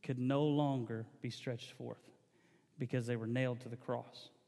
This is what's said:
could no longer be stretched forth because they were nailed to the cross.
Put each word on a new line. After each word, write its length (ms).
could 160
no 300
longer 580
be 80
stretched 440
forth 360
because 260
they 120
were 100
nailed 320
to 100
the 80
cross. 540